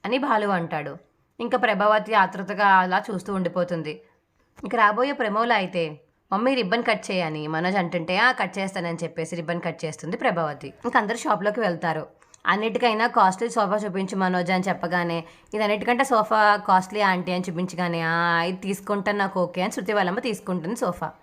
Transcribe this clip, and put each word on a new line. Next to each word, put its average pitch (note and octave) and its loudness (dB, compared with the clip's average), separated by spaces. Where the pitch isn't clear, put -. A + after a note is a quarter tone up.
అని A#3+ 0
బాలు A3+ 0
అంటాడు. E3 -2
ఇంకా A#3+ -2
ప్రభావతి G#3+ 2
ఆతృతగా F#3+ 2
అలా F#3+ 6
చూస్తూ G3 -4
ఉండిపోతుంది. F3 -2
ఇంక A3+ -4
రాబోయే A3+ 4
ప్రోమోలో A3+ 0
అయితే F#3 0
"మమ్మీ, A#3+ 2
రిబ్బన్ A#3 0
కట్ A3 -2
చేయని," D#3 -2
మనోజ్ E3+ 0
అంటుంటే, F3 -2
"ఆ, A#3+ 4
కట్ G3 -4
చేస్తానని," F3+ -4
చెప్పేసి E3 -6
రిబ్బన్ E3+ -4
కట్ E3 -6
చేస్తుంది D#3 -8
ప్రభావతి. E3 -2
ఇంక B3 -2
అందరూ A3 0
షాప్లోకి G#3 -2
వెళ్తారు. E3 -2
"అన్నిటికైనా A3 0
కాస్ట్లీ A3 2
సోఫా G#3 0
చూపించు G3 -4
మనోజ్," F3+ 0
అని F#3 0
చెప్పగానే, E3+ -2
"ఇది G#3 -2
అన్నిటికంటే A3 0
సోఫా G#3+ 4
కాస్ట్లీ G3 2
ఆంటీ," F#3 2
అని F3+ -2
చూపించగానే, F3 -2
"ఆ, E3+ 2
ఇది F#3 -2
తీసుకుంటాను, G3 -2
నాకు F#3 0
ఓకే," F3 -2
అని G3+ -2
శృతి G#3+ -4
వాళ్ళమ్మ G3 2
తీసుకుంటుంది F#3+ -4
సోఫా. F3 -4